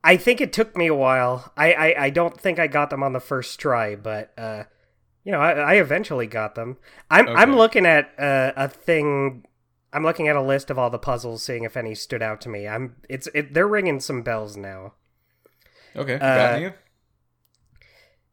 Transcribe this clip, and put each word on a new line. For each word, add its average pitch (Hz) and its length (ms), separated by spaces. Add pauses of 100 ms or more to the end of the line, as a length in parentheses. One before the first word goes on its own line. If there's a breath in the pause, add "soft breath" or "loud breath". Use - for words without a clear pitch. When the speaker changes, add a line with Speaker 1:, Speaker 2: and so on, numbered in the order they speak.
Speaker 1:
I 175 120
think 240 240
it 247 120
took 220 240
me 170 100
a 156 80
while. 127 600
I, 156 160
I, 156 320
I 139 60
don't 170 300
think 175 200
I 160 80
got 147 220
them 139 120
on 135 100
the 127 60
first - 400
try, 113 380
but, 107 420
uh, 110 240 (640)
you 202 80
know, 156 80
I, 160 140
I 147 200
eventually 151 540
got 110 260
them. 120 220 (340 soft breath)
I'm, 185 180
I'm 180 220
Speaker 2:
Okay. 269 80
Speaker 1:
looking 220 280
at, 151 340
uh, 135 360
a 135 120
thing. 143 760 (460)
I'm 151 120
looking 160 240
at 147 80
a 143 40
list 139 300
of 131 80
all 120 120
the 117 80
puzzles, 117 440
seeing 117 220
if 110 120
any 110 200
stood 113 260
out 110 200
to 120 60
me. 104 200
I'm, 120 280 (120)
it's, 131 260
it, 143 180
they're 175 140
ringing 190 320
some 131 240
bells 107 340
now. 98 380 (1000 soft breath)
Speaker 2:
Okay, 135 180
Speaker 1:
Uh, 120 60
Speaker 2:
got 127 400
you. 180 120 (1600 soft breath)